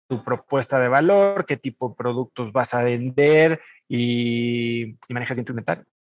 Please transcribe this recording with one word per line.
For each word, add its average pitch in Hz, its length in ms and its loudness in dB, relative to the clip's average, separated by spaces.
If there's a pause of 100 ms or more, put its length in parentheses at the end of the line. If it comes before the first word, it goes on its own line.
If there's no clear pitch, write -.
tu 123 140 -6
propuesta 135 560 -2
de 123 100 2
valor, 196 560 4
qué 143 100 -2
tipo 127 340 -6
de 107 60 -18
productos 120 560 -6
vas 123 220 -2
a 123 100 0
vender 143 800 2 (260)
y, 120 1080 -2 (100)
y 123 60 -12
manejas 120 240 -6
bien 120 80 -6
tu 127 80 -10
inventario. 160 320 -6 (160)